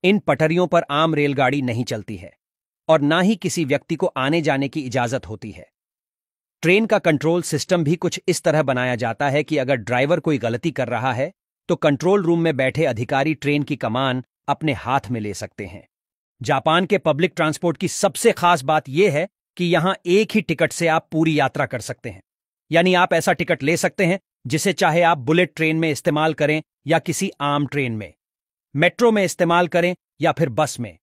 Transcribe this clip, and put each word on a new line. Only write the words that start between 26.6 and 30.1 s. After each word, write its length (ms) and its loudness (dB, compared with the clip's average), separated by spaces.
या 120 4
किसी 320 -4
आम 260 0
ट्रेन 240 -4
में, 220 -10
मेट्रो 360 2
में 120 2
इस्तेमाल 440 2
करें 280 0